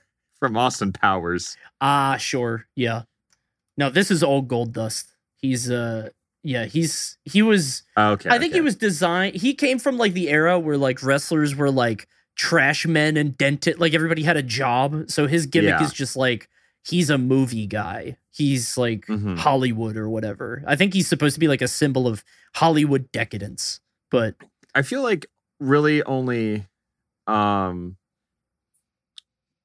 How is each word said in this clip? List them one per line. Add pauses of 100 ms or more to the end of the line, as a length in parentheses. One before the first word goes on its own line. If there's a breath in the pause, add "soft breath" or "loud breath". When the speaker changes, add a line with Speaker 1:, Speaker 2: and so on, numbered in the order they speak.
(180)
Speaker 1:
<laughs>
from
Austin
Powers. (240 loud breath)
Speaker 2:
Ah,
sure. (100)
Yeah. (720)
No,
this
is
old
Goldust. (280)
He's,
uh, (340)
yeah,
he's,
he
was, (140)
Speaker 1:
Okay,
Speaker 2:
I
think
he
Speaker 1:
okay.
Speaker 2:
was
designed,
he
came
from,
like,
the
era
where,
like,
wrestlers
were,
like, (300)
trash
men
and
dented,
like,
everybody
had
a
job.
So
his
gimmick (100)
Speaker 1:
Yeah.
Speaker 2:
is
just,
like, (360)
he's
a
movie
guy. (180)
He's,
like,
Speaker 1:
Mm-hmm.
Speaker 2:
Hollywood
or
whatever.
I
think
he's
supposed
to
be,
like,
a
symbol
of (300 soft breath)
Hollywood
decadence, (300)
but (400)
Speaker 1:
I
feel
like (340)
really
only, (600)
um, (1700)